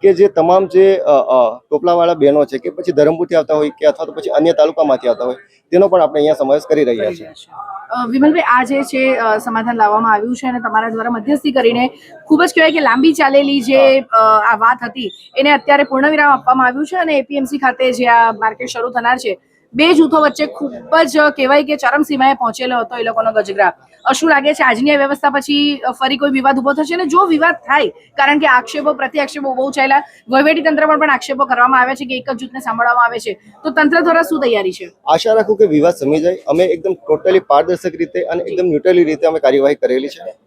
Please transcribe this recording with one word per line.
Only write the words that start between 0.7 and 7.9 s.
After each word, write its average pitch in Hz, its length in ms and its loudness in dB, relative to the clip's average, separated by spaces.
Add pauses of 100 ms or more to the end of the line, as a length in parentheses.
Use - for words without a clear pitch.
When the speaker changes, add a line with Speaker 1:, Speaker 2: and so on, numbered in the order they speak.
Speaker 1:
અ, 175 120 -4
અ, 127 480 2 (120)
ટોપલાવાળા 170 440 0
બહેનો 147 320 2
છે 135 120 -10
કે 151 120 -8
પછી - 220 -8
ધરમપુરથી 165 440 0
આવતા 156 180 0
હોય 151 160 0
કે 147 160 -6
અથવા 151 200 0
તો 151 60 -14
પછી 160 180 -10
અન્ય 156 240 2
તાલુકામાંથી 151 540 0
આવતા 117 180 -2
હોય, 127 100 -6 (360)
તેનો 185 160 4
પણ 185 140 2
આપણે 156 180 0
અહીંયા 151 140 2
સમાવેશ 147 360 -2
કરી 151 140 2
રહ્યા 110 300 -2
છીએ. 82 140 -18 (640)